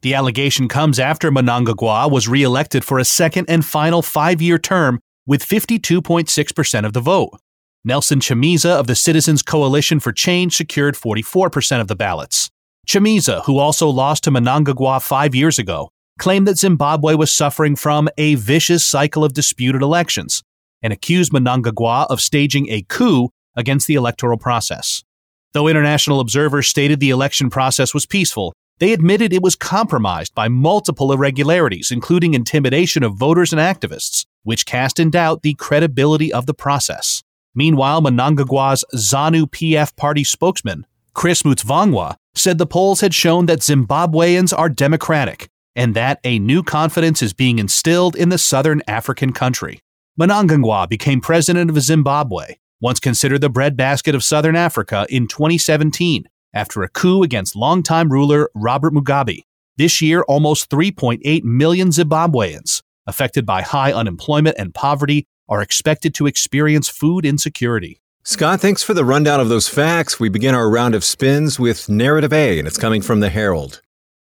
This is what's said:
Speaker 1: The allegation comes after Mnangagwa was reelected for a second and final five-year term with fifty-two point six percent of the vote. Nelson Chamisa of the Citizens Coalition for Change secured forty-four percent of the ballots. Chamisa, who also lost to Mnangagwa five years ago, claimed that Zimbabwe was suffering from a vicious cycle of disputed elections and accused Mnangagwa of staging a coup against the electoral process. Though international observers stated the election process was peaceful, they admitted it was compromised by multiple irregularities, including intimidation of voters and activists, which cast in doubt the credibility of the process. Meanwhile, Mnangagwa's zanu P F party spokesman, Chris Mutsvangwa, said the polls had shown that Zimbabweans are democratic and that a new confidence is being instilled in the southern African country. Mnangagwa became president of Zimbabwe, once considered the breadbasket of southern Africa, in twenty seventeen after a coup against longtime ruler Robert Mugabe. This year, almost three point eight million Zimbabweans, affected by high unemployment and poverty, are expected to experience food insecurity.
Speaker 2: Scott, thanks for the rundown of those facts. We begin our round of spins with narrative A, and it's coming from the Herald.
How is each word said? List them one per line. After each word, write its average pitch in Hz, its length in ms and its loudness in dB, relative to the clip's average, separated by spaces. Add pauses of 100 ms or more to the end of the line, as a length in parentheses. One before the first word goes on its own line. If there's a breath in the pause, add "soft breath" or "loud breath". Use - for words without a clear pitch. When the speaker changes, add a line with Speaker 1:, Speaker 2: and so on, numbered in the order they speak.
Speaker 1:
The 131 140 -2
allegation 131 520 0
comes 143 320 0
after 151 320 0
Mnangagwa 120 800 0
was 117 160 0
reelected 135 560 0
for 131 160 -2
a 123 60 0
second - 420 0
and 165 160 2
final 160 380 0
five-year 165 560 0
term 156 420 0 (260)
with 139 200 0
fifty-two 202 560 0
point 170 280 0
six - 220 -2
percent 113 340 -2
of 104 60 -4
the 120 80 -4
vote. 156 380 0 (480)
Nelson 135 360 0
Chamisa 151 480 2
of 143 180 2
the 120 80 0
Citizens 160 460 2
Coalition 147 580 0
for 120 140 -4
Change 180 420 -2
secured 143 400 -2
forty-four 117 540 -2
percent 131 320 -2
of 101 80 -6
the 101 80 -4
ballots. 87 520 -4 (380)
Chamisa, 196 560 2
who 139 140 0
also 151 320 2
lost 135 340 0
to 156 80 0
Mnangagwa 131 720 2
five 139 340 0
years 143 240 2
ago, 85 300 -6 (280)
claimed 196 300 2
that 190 100 0
Zimbabwe 156 560 2
was 151 200 2
suffering 147 420 0
from 151 320 0 (100)
a 151 180 2
vicious 151 500 2
cycle 151 400 0
of 139 80 -2
disputed 131 480 -2
elections 156 600 -2 (380)
and 110 120 -4
accused 170 400 0
Mnangagwa 123 760 0
of 127 120 -2
staging 143 480 0
a 107 140 -4
coup 160 440 0 (260)
against 135 340 -2
the 151 80 0
electoral 120 420 -2
process. - 640 -4 (480)
Though 147 160 0
international 147 540 2
observers 143 480 0
stated 147 320 0
the 139 80 2
election 131 400 0
process 131 440 0
was 143 120 -4
peaceful, 110 480 -4 (260)
they 202 140 2
admitted 185 400 2
it 180 100 2
was 185 140 0
compromised 110 760 -4
by 110 140 -2
multiple 139 640 0
irregularities, 139 800 0
including 165 420 2
intimidation 139 680 0
of 101 140 -2
voters 160 340 2
and 160 80 0
activists, 160 640 -4 (200)
which 110 220 -4
cast 131 360 -2
in 160 80 2
doubt 160 320 0
the 151 140 0
credibility 151 760 2
of 123 140 -4
the 151 80 -4
process. - 680 -4 (340)
Meanwhile, 147 460 2
Mnangagwa's 135 840 2 (120)
zanu 147 560 0
P 156 260 -2
F 147 180 -2
party 147 280 -2
spokesman, 127 640 -4 (260)
Chris - 300 0
Mutsvangwa, 135 720 0 (180)
said 180 240 0
the 165 80 0
polls 190 360 0
had 190 120 2
shown 175 320 2
that 165 140 2
Zimbabweans 165 1000 2
are 165 120 0
democratic 143 800 -2 (260)
and 120 180 0
that 120 300 -2
a 120 160 0
new 135 240 2
confidence 160 580 0
is 107 100 -2
being 123 280 0
instilled 170 560 0
in 175 140 2
the 180 100 0
southern 147 480 0
African 127 460 -4
country. 127 480 -6 (380)
Mnangagwa 151 720 2
became 127 320 0
president 170 480 2
of 151 100 0
Zimbabwe, 143 760 0 (260)
once 120 180 -2
considered 135 420 0
the 143 100 0
breadbasket 135 640 0
of 123 80 -2
southern 156 320 2
Africa, 117 520 -2
in 123 200 -2
twenty 160 320 0
seventeen 156 640 0 (320)
after 104 260 -6
a 92 80 -4
coup 185 320 2
against 120 340 -2
longtime 165 540 0
ruler 143 460 2
Robert 135 400 -2
Mugabe. 139 460 -2 (360)
This 160 240 2
year, 160 220 2
almost 151 480 0
three 175 200 0
point 120 320 -4
eight 156 220 0
million 160 440 2
Zimbabweans, 151 920 0 (240)
affected 127 400 -4
by 95 160 -2
high 135 320 -2
unemployment 147 640 0
and 95 160 -8
poverty, 143 540 -2 (260)
are 104 80 0
expected 156 540 -2
to 147 100 0
experience 151 640 0
food 160 380 -2
insecurity. 120 760 -4 (220)
Speaker 2:
Scott, 175 360 -2
thanks 196 220 0
for 220 140 -2
the 156 100 2
rundown 143 340 2
of 117 100 0
those 113 200 0
facts. 160 500 -2
We 113 80 0
begin 107 280 0
our 117 120 2
round 117 280 2
of 101 80 -2
spins 143 560 0
with 117 280 0
narrative 143 460 2
A, 135 240 2
and 76 100 -4
it's - 120 -8
coming 110 240 -2
from 110 160 0
the 101 100 2
Herald. 85 500 -4 (520)